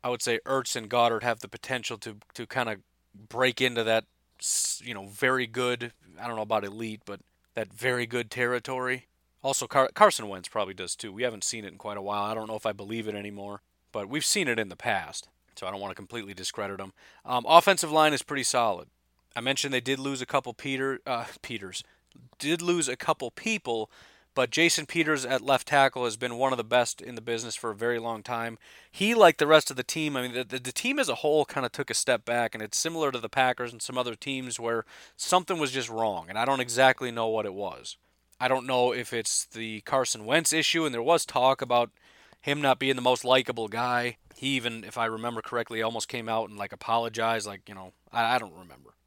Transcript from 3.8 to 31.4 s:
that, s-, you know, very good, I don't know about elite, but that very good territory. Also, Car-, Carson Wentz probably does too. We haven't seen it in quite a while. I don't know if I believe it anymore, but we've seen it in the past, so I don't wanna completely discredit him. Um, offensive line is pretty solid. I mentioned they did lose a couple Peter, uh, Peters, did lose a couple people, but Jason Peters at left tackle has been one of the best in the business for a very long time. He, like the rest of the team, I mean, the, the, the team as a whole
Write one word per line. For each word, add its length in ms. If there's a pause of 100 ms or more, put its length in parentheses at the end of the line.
that, 220 (340)
s-, 420
you 120
know, 100
very 420
good, 460 (260)
I 80
don't 100
know 60
about 220
elite, 400
but 160 (340)
that 160
very 360
good 240
territory. 800 (340)
Also, 240
Car-, 260
Carson 360
Wentz 200
probably 240
does 240
too. 160
We 100
haven't 220
seen 220
it 60
in 40
quite 220
a 40
while. 220
I 80
don't 160
know 80
if 80
I 80
believe 360
it 60
anymore, 460 (320)
but 160
we've 160
seen 240
it 100
in 120
the 60
past, 520 (260)
so 120
I 40
don't 120
wanna 120
completely 380
discredit 480
him. 140 (320)
Um, 200
offensive 460
line 220
is 80
pretty 220
solid. 440 (480)
I 60
mentioned 320
they 80
did 160
lose 240
a 40
couple 280
Peter, 500
uh, 220 (160)
Peters, 420 (540)
did 240
lose 260
a 80
couple 340
people, 600 (420)
but 180
Jason 360
Peters 400
at 160
left 240
tackle 380
has 120
been 200
one 160
of 40
the 60
best 400
in 140
the 40
business 360
for 140
a 40
very 240
long 240
time. 360 (300)
He, 240
like 260
the 80
rest 260
of 40
the 60
team, 340
I 60
mean, 100
the, 120
the, 160
the 120
team 280
as 80
a 80
whole 280